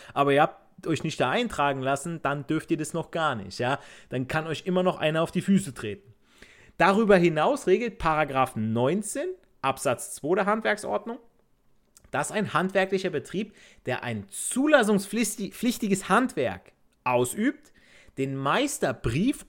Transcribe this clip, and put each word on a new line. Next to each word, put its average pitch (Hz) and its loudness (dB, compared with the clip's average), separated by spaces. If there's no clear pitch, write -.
aber 139 2
ihr 143 6
habt - -6
euch 156 -2
nicht 156 -6
da 127 2
eintragen 143 0
lassen, 143 -2
dann 143 -4
dürft 156 -2
ihr 165 0
das 156 -8
noch 165 -6
gar 156 0
nicht, 98 -10
ja. 127 0
Dann 127 -4
kann 160 -2
euch 160 -6
immer 180 2
noch 180 2
einer 160 0
auf 160 -4
die 180 0
Füße 190 2
treten. - -10
Darüber 196 6
hinaus 175 2
regelt 220 2
Paragraph 143 2
neunzehn 131 0
Absatz 135 -2
zwei 156 -2
der 190 0
Handwerksordnung, 214 -2
dass 147 -4
ein 185 -4
handwerklicher 190 0
Betrieb, 170 -6
der 123 -4
ein 107 -6
zulassungspflichtiges 220 0
Handwerk 151 0
ausübt, 123 0
den 135 -2
Meisterbrief 151 -2